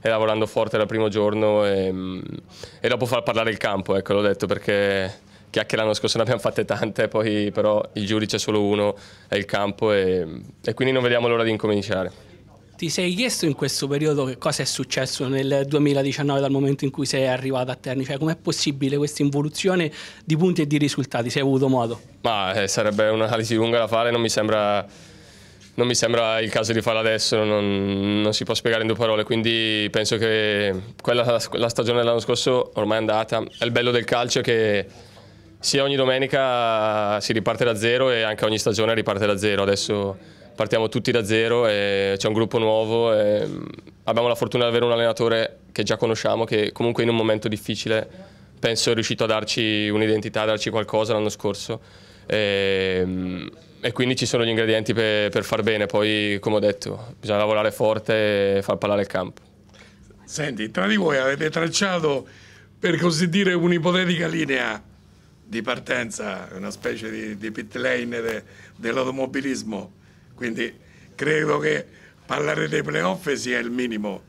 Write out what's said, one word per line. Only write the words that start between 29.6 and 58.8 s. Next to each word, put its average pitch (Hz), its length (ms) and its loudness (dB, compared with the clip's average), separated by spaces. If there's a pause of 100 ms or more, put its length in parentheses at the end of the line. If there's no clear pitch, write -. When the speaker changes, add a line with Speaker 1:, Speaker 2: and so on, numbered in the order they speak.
Speaker 1:
penso 113 260 0
che 107 580 0 (280)
quella, 120 360 2 (140)
la 117 160 0
stagione 120 300 0
dell'anno 117 220 2
scorso 123 560 0
ormai 107 200 0
è 113 40 2
andata. 110 440 0 (140)
È 117 60 -2
il 120 80 -2
bello 120 180 2
del 120 140 2
calcio 123 360 0
che 107 460 2 (760)
sia 139 200 0
ogni 139 140 0
domenica 120 1200 2
si 113 140 -2
riparte 113 320 0
da 117 80 2
zero 120 360 2
e 117 120 2
anche 107 240 0
ogni 107 120 2
stagione 110 360 2
riparte 104 320 0
da 101 100 2
zero. 101 260 0
Adesso 98 540 0 (380)
partiamo 110 340 0
tutti 120 220 -2
da 117 120 2
zero 113 460 2
e 101 480 0
c'è 98 120 -2
un 110 40 2
gruppo 113 260 2
nuovo 110 560 2
e, 104 320 2
mm, 92 160 -8 (420)
abbiamo 117 240 2
la 120 60 2
fortuna 123 300 0
di 120 60 2
avere 117 160 2
un 120 60 4
allenatore 117 640 2 (120)
che - 120 -4
già 107 140 0
conosciamo, 113 480 0
che 107 280 0
comunque 117 300 0
in 117 80 2
un 117 60 2
momento 110 300 0
difficile 107 600 -4 (500)
penso 117 320 0
è 117 40 4
riuscito 110 300 -2
a - 20 -2
darci 107 640 0
un'identità, 107 540 0
a 110 40 0
darci 110 240 -2
qualcosa 110 420 0
l'anno 107 160 0
scorso 104 520 -6 (460)
e, 98 800 2
mm, 92 420 -6 (360)
e 123 100 -2
quindi 127 240 0
ci 127 80 -2
sono 120 200 0
gli 113 40 2
ingredienti 110 460 2
per, 107 360 2
per 104 140 0
far 110 180 -2
bene. 107 220 2
Poi, 104 560 0
come 107 160 0
ho 104 40 2
detto, 101 600 -4
bisogna 104 180 -2
lavorare 107 320 2
forte 104 840 2
e 98 60 0
far 101 160 -2
parlare 101 240 0